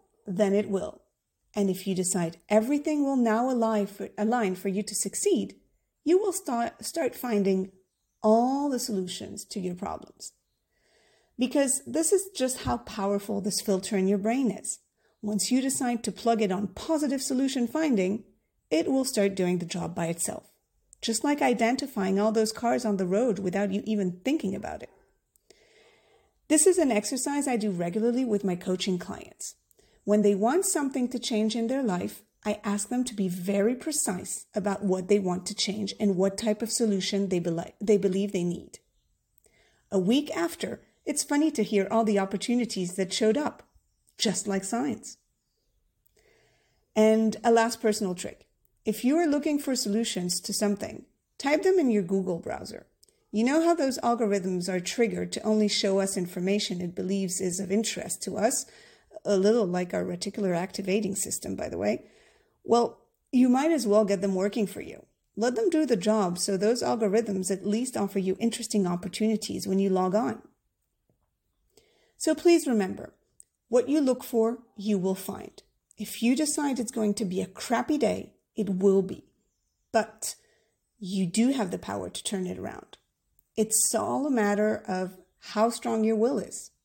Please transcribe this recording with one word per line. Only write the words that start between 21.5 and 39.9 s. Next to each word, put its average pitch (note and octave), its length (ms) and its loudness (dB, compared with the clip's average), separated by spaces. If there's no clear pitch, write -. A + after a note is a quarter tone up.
all G#3+ 140 4
those A3 200 2
cars A#3+ 340 -2
on G3+ 120 0
the F#3+ 80 0
road G3+ 320 2
without G3 340 -2
you G3 140 -2
even G3 400 -2
thinking C4 300 0
about - 260 -10
it. - 80 -16
This D4+ 180 4
is F4+ 140 4
an C#4 120 4
exercise C4+ 560 -2
I B3 80 0
do G#3+ 140 -2
regularly G#3+ 560 0
with G#3 180 0
my F#3 120 0
coaching F#3 420 -2
clients. - 600 -12
When G#3 180 4
they G#3 100 6
want B3 320 2
something C4+ 440 0
to B3+ 100 -4
change A3 360 0
in A3+ 120 -2
their C4+ 160 0
life, G3 400 -2
I G#3 180 -4
ask G3+ 260 -2
them B3 140 0
to B3 100 -6
be G3 140 0
very G3 480 0
precise G#3 800 -6
about G3 280 -2
what F#3 240 0
they G#3 120 4
want F#3 280 -2
to G#3 60 -8
change G3+ 460 -4
and G3+ 160 4
what G3 200 2
type A3 280 -2
of A3 80 -6
solution G3 580 0
they F#3 100 0
beli-, E3+ 400 -4
they G#3 180 4
believe G3 340 0
they F3 140 -2
need. - 340 -6